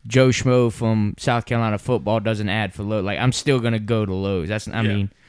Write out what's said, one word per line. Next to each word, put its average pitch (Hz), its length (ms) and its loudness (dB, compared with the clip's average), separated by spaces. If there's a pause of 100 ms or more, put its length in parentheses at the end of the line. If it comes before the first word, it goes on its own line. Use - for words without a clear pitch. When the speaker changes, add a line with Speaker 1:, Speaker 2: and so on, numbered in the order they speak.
Speaker 1:
Joe 127 220 6
Schmo 123 420 4
from 110 480 0
South 120 280 -2
Carolina 113 320 0
football 110 420 0
does 107 180 -2
an 107 120 -2
ad 101 240 -2
for - 80 -8
Lowe's. 104 200 -2
Like, 101 160 -4
I'm 127 140 2
still 135 280 0
gonna 117 180 0
go 107 260 -2
to 95 80 -4
Lowe's. 95 380 -2
That's, 107 180 -6
I - 140 -4
Speaker 2:
Yeah. 107 120 0
Speaker 1:
mean, 101 160 -2 (180)